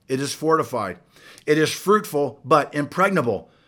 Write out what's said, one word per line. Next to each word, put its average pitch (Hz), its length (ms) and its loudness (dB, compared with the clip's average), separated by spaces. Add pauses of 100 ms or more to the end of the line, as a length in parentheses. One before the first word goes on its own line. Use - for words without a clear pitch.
it 135 100 -2
is 135 140 -6
fortified. 127 680 -2 (460)
It 151 120 4
is 151 140 2
fruitful, 156 720 -2
but 143 320 2
impregnable, 147 720 0 (180)